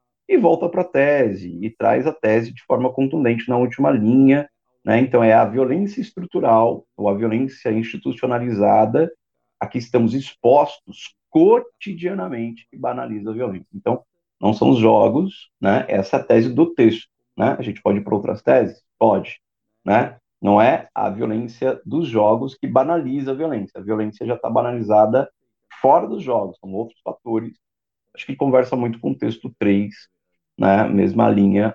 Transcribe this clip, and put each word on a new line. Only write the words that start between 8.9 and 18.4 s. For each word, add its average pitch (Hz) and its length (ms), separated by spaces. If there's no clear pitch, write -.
a - 80
que - 120
estamos 117 360
expostos - 1000
cotidianamente 180 1400
que - 80
banaliza 120 520
a 110 40
violência. 107 400
Então, 113 280
não 104 120
são 123 180
os 131 80
jogos, 110 720
né? 98 280
Essa 98 280
é - 40
a - 40
tese 117 280
do 160 220
texto, - 340
né? 127 220
A 131 40
gente 104 200
pode 101 160
ir 104 60
pra 110 100
outras 104 280